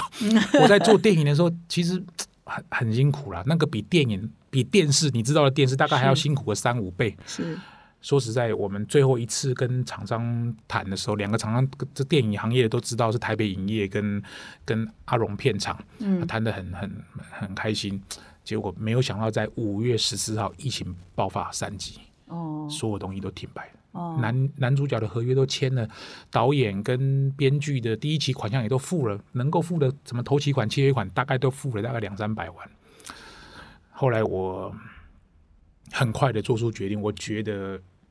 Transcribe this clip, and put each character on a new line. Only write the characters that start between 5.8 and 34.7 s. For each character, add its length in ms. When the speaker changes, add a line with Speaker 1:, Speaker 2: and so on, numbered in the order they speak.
Speaker 2:
概 80
还 80
要 100
辛 200
苦 100
个 100
三 240
五 120
倍。 260
Speaker 1:
是。 160
是。 160
Speaker 2:
说 160
实 140
在， 220
我 140
们 180
最 180
后 140
一 80
次 280
跟 300
厂 220
商 480
谈 220
的 80
时 120
候， 80
两 140
个 60
厂 160
商， 160
这 100
电 180
影 160
行 140
业 140
都 140
知 160
道 160
是 60
台 180
北 140
影 180
业 180
跟， 360
跟 260
阿 100
荣 200
片 220
场， 240
Speaker 1:
嗯。 260
Speaker 2:
谈 160
得 100
很， 220
很， 160
很 240
开 180
心。 260
结 160
果 180
没 160
有 100
想 180
到 100
在 160
五 260
月 140
十 200
四 240
号 160
疫 140
情 260
爆 140
发 240
三 240
级， 240
Speaker 1:
哦。 440
Speaker 2:
所 200
有 80
东 160
西 60
都 120
停 200
摆 140
了。 60
Speaker 1:
哦。 280
Speaker 2:
男， 360
男 180
主 140
角 100
的 80
合 160
约 120
都 100
签 300
了， 120
导 240
演 280
跟 500
编 280
剧 220
的 120
第 200
一 40
期 140
款 180
项 120
也 60
都 100
付 280
了， 140
能 180
够 100
付 180
的 140
什 100
么 60
头 180
期 140
款、 120
契 160
约 80
款 200
大 120
概 140
都 140
付 260
了 60
大 100
概 80
两 160
三 180
百 140
万。 180
后 180
来 160
我 500